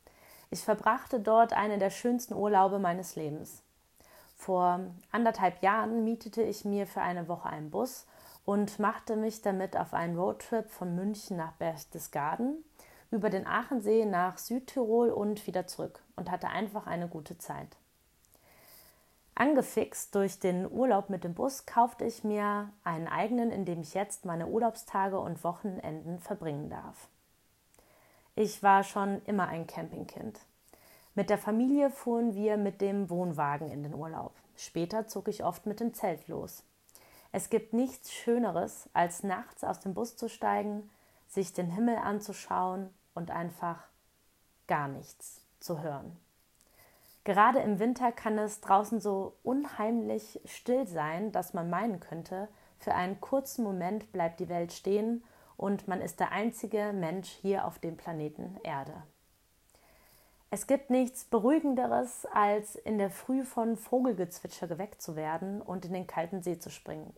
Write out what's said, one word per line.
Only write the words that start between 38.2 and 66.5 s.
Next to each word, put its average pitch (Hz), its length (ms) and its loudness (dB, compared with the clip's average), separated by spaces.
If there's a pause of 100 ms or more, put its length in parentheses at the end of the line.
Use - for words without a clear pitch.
als 175 300 2
nachts 202 420 -6
aus 185 160 -4
dem 190 140 -6
Bus 233 240 -6
zu 233 100 -4
steigen, 208 640 -2 (380)
sich 190 260 -2
den 180 160 -2
Himmel 226 260 2
anzuschauen 190 920 -2 (240)
und 170 160 -6
einfach 170 480 -4 (880)
gar 147 200 0
nichts - 540 -12 (200)
zu 160 200 -4
hören. 156 380 -8 (1080)
Gerade 214 340 6
im 208 200 2
Winter 240 340 0
kann 214 260 -2
es 208 240 -4
draußen 208 360 4
so 196 440 -2
unheimlich 226 1040 -2
still 247 400 0
sein, 170 460 -2
dass 185 200 -2
man 170 160 -2
meinen 180 320 -2
könnte, 185 480 -8 (300)
für - 160 0
einen 190 260 2
kurzen 269 420 2
Moment 196 480 0
bleibt 170 300 2
die 175 80 -2
Welt 170 240 0
stehen 220 500 2 (360)
und 196 280 0
man 202 140 -2
ist - 180 -4
der 175 140 0
einzige 208 640 0
Mensch 185 340 -2
hier - 380 0
auf 175 120 -6
dem 165 200 -6
Planeten 160 640 -6
Erde. 139 320 -6 (1500)
Es 202 180 -6
gibt 277 220 2
nichts 254 360 2
Beruhigenderes, 247 1080 2
als 208 420 2
in - 220 -4
der 196 140 2
Früh 262 340 -2
von 226 320 0
Vogelgezwitscher 220 920 -2
geweckt 170 360 -8
zu 160 120 -8
werden 165 460 -4
und 185 240 -6
in 175 80 -6
den 185 140 -4
kalten 170 360 -4
See 175 160 -2